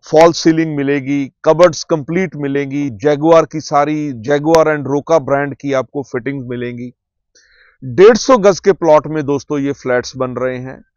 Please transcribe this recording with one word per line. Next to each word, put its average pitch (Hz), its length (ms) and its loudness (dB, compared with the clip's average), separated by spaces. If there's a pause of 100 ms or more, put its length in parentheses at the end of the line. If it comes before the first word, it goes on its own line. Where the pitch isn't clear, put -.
(100)
फॉल 165 220 6
सीलिंग 160 440 0
मिलेगी, 139 560 -4 (120)
कबर्ड्स 160 400 2
कंप्लीट 165 520 -4
मिलेंगी, 143 540 -4
जगुआर 151 540 2
की 156 160 -8
सारी, 147 520 -2
जगुआर 147 640 0
and 139 100 -8
रोका 143 320 0
ब्रांड 139 360 -2
की 139 180 -8
आपको 131 300 -6
फिटिंग 131 460 -8
मिलेंगी। 120 440 -10 (920)
डेढ़ 185 320 6
सौ 262 220 2
गज 190 220 2
के 196 120 2
प्लॉट 151 340 2
में 151 200 -6
दोस्तों 143 320 -4
ये 139 140 -4
फ्लैट्स 123 440 -4
बन 127 140 -6
रहे 127 280 -6
हैं। 131 260 -16 (120)